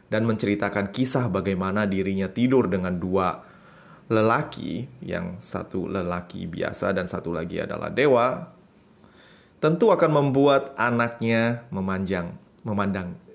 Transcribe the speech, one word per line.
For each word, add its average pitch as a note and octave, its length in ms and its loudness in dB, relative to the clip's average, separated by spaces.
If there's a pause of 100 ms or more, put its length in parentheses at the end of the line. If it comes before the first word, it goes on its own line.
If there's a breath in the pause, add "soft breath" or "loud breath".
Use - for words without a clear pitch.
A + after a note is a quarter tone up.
dan A2 160 0
menceritakan G2+ 640 0
kisah B2+ 400 0
bagaimana F#2+ 560 0
dirinya F#2+ 400 0
tidur B2 400 2
dengan F#2 320 -2
dua F#2 460 0 (640 loud breath)
lelaki, A2+ 800 0 (160)
yang F2+ 400 -8
satu F2+ 460 -6
lelaki F2+ 580 -6
biasa E2+ 480 -2
dan F2+ 140 -4
satu F2 240 -4
lagi E2+ 260 -4
adalah D#2+ 320 -6
dewa, B2+ 640 2 (1040 soft breath)
tentu E3+ 320 4
akan E3 200 4 (120)
membuat C#3 560 4
anaknya A#2 880 0
memanjang, F#2 640 -4 (320)
memandang G2 560 -2 (160)